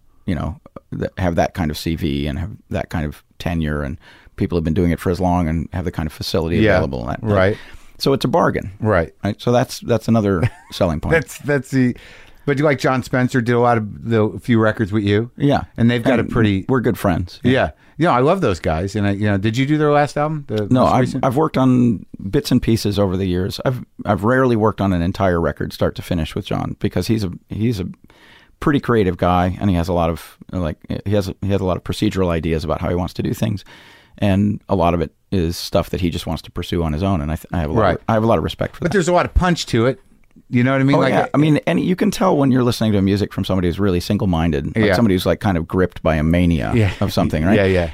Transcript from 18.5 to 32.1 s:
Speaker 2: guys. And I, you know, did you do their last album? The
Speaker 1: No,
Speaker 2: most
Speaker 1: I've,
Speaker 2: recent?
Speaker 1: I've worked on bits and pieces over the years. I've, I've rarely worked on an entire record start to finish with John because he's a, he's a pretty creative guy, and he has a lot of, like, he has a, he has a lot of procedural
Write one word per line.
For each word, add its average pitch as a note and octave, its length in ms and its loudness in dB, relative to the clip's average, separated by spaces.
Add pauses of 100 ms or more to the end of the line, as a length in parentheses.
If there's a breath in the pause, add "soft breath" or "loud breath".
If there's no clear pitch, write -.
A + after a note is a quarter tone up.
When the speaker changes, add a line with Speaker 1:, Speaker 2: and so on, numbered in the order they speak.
Speaker 2:
guys. F2+ 360 -2
And G#2 100 0
I, G2+ 60 2
you G2+ 160 -2
know, G2+ 100 2
did A2 200 0
you C3+ 100 0
do D3+ 100 2
their D3+ 140 2
last D3 260 0
album? D3+ 300 -4
The G#2+ 240 -2
Speaker 1:
No, B2+ 140 4
Speaker 2:
most D#2 80 4
Speaker 1:
I've, A#2+ 80 4
Speaker 2:
recent? B2 240 -2
Speaker 1:
I've B2 100 0
worked D#3 200 0
on B2 480 2 (280)
bits D3 200 0
and B2+ 80 4
pieces G#2+ 380 0
over F#2+ 180 0
the F#2+ 120 -4
years. F2+ 360 -2
I've, B2+ 220 -4 (200)
I've G2+ 180 0
rarely B2+ 320 4
worked G#2+ 260 2
on G2 100 2
an F2 120 2
entire F#2 360 2
record D#2+ 320 -2
start - 260 -2
to - 40 -10
finish D#2+ 320 -4
with - 140 -8
John - 320 -6
because F#2+ 260 -2
he's A2 180 0
a, F2 80 -4 (180)
he's G#2+ 300 -2
a F2+ 80 -4 (720 soft breath)
pretty C#3+ 200 2
creative G2+ 380 2
guy, F2+ 440 2
and G2+ 80 0
he F2+ 60 2
has E2+ 120 0
a F#2 60 -2
lot E2+ 160 2
of, - 300 -10 (120)
like, E2+ 260 -4 (280)
he G2+ 80 -2
has G2 160 0
a, - 140 -8
he G2 60 -2
has G2 120 0
a F#2+ 40 -2
lot F2+ 120 0
of - 60 -10
procedural F#2 460 0